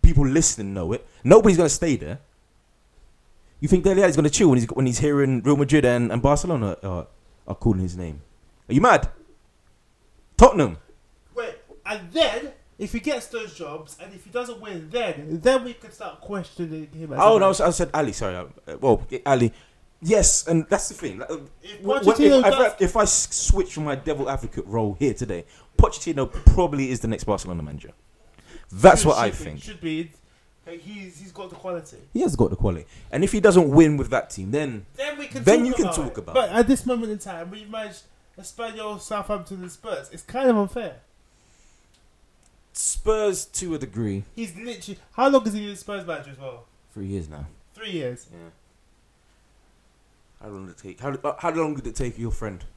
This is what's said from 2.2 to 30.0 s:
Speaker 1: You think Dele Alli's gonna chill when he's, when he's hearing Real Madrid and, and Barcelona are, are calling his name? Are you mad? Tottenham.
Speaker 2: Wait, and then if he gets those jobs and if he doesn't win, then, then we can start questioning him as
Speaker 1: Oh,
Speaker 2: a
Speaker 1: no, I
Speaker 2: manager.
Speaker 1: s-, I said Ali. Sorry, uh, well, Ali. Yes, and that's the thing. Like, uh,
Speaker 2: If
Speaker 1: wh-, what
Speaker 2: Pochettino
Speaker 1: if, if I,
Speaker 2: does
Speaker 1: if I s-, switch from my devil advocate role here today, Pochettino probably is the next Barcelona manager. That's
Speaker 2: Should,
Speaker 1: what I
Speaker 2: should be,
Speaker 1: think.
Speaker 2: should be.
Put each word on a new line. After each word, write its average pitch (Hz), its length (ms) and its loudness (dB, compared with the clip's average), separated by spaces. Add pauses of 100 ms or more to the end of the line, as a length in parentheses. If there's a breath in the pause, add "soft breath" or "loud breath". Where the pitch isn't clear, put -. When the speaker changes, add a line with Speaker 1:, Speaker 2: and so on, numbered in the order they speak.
Speaker 1:
You 147 80 -4
think 185 160 4
Dele 190 180 4
Alli's 170 140 4
gonna 151 120 4
chill 147 220 4
when 127 80 6
he's, 117 100 0
when 131 160 -2
he's 123 140 -2
hearing 139 440 2
Real 143 140 4
Madrid 143 300 4
and, 120 260 2
and 120 80 -2
Barcelona 139 640 2
are, 90 240 -8 (420)
are 95 60 -6
calling 98 260 2
his 90 160 -4
name? 80 240 -12 (480)
Are 113 60 -2
you 139 80 6
mad? 226 260 6 (1300)
Tottenham. 143 400 6 (580)
Speaker 2:
Wait, 233 200 -10 (320)
and 185 260 -10
then 277 400 -2 (240)
if 202 160 -10
he 226 80 -6
gets 269 280 -6
those 214 260 -12
jobs 156 480 -16
and 185 100 -20
if 180 120 -20
he 190 60 -20
doesn't 233 300 -10
win, 175 300 -14
then, 165 500 -8
then 254 240 0
we 240 100 -12
can - 180 -20
start - 280 -16
questioning 165 680 -12
him 156 240 -14
as 135 100 -4
Speaker 1:
Oh, 220 140 6
Speaker 2:
a - 20 4
Speaker 1:
no, 196 80 4
I - 20 6
Speaker 2:
manager. 185 140 0
Speaker 1:
s-, 165 60 4
I - 20 4
said 165 240 -4
Ali. 143 180 -2
Sorry, 95 220 -6
uh, 78 460 -14
well, 123 260 2 (180)
Ali. 123 280 2 (500 soft breath)
Yes, 190 460 2
and 165 200 0
that's - 200 -2
the - 60 -14
thing. 107 260 -10
Like, - 100 -12
uh, 165 80 -8 (240)
Speaker 2:
If - 180 -20
Speaker 1:
wh-, 196 60 -18
what 262 160 0
Speaker 2:
Pochettino 269 380 6
Speaker 1:
if, 247 60 6
if - 80 6
I, 262 40 0 (100)
Speaker 2:
does - 120 -2
Speaker 1:
if 180 160 0
I 214 60 4
s-, - 320 0
switch - 380 0
from 151 120 -8
my 147 100 -4
devil 139 340 -6
advocate 113 380 -8
role 104 320 -4
here 127 160 0
today, 98 300 -10 (340 soft breath)
Pochettino - 520 0
probably 143 600 4
is 123 100 -4
the 113 80 -6
next 110 160 -6
Barcelona 90 380 -4
manager. 73 300 -14 (800 loud breath)
That's 120 300 8
Speaker 2:
Should, 151 60 4
Speaker 1:
what 147 100 2
I 113 120 0
Speaker 2:
should - 80 -10
be, - 60 -12
Speaker 1:
think. 76 180 -14
Speaker 2:
should 175 180 -18
be. 160 300 -8 (560)